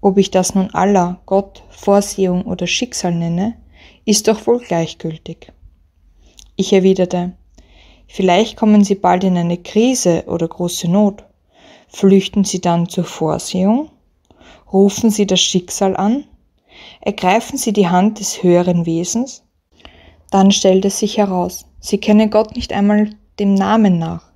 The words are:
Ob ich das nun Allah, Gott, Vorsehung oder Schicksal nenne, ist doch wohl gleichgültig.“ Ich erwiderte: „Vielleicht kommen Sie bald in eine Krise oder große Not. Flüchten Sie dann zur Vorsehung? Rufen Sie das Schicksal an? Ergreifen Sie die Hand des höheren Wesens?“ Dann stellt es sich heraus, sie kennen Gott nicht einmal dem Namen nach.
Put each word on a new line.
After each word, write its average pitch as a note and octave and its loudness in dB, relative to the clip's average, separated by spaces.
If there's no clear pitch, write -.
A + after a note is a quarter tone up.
Ob G3 2
ich G3 2
das F#3 0
nun F#3+ 0
Allah, F3+ 0
Gott, G3 -4
Vorsehung G3 0
oder F3+ -6
Schicksal F3+ -4
nenne, E3+ -4
ist - 0
doch A3 0
wohl A#3+ 2
gleichgültig.“ E3 -8
Ich - -4
erwiderte: F#3 0
„Vielleicht F#3+ 0
kommen G#3+ 4
Sie G3 0
bald F3+ 0
in F#3 0
eine F3 -2
Krise G#3+ 0
oder E3 -4
große F3 -6
Not. G3+ 0
Flüchten G3 2
Sie F3+ -4
dann E3+ 0
zur - -4
Vorsehung? F#3 -2
Rufen G3 2
Sie G#3 0
das F#3+ 0
Schicksal - -2
an? A3+ -2
Ergreifen G#3 -2
Sie A3+ -2
die G3 2
Hand G3 2
des - -8
höheren F3 2
Wesens?“ F3+ -6
Dann G3 6
stellt F#3+ 2
es G3 -2
sich G#3 -4
heraus, F#3 -4
sie - -4
kennen G#3+ 2
Gott G#3+ 0
nicht - -8
einmal G#3 0
dem G3+ 0
Namen G3 2
nach. E3 -8